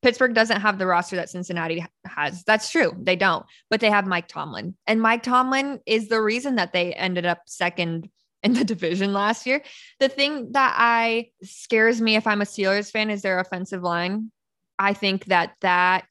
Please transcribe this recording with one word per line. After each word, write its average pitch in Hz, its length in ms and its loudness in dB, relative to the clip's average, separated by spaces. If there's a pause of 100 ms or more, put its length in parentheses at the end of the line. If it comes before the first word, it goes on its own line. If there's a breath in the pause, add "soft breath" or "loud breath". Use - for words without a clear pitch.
Pittsburgh 247 320 2
doesn't 220 260 2
have 202 180 0
the 190 80 -2
roster 180 300 0
that 165 140 -6
Cincinnati 170 500 -6
ha-, 170 80 -12 (180)
has. 175 380 -6
That's 214 260 2
true. 285 300 2
They 185 160 0
don't, 180 300 0 (240 soft breath)
but 214 100 0
they 220 100 4
have 202 160 4
Mike 175 220 -2
Tomlin. 151 480 -10 (100)
And 220 140 2
Mike 226 220 2
Tomlin 262 640 0
is 220 220 -2
the 220 120 2
reason 240 360 0
that 180 160 -2
they 175 200 0
ended 180 340 -2
up 175 200 0
second 170 640 -4 (340)
in 220 80 4
the 247 120 2
<laughs> - 0 -
division 190 480 -2
last 202 340 -2
year. 277 160 0 (360 loud breath)
The 269 100 4
thing 277 440 -2
that 269 240 2
I, 233 540 2 (120)
scares 220 580 2
me 226 140 4
if 214 140 2
I'm 208 140 2
a - 20 2
Steelers 202 480 -2
fan 214 180 -2
is 202 120 -6
their 185 180 0
offensive 185 420 -6
line. 180 480 -2 (480)
I 202 160 2
think 196 320 -2
that 175 360 2
that 180 480 2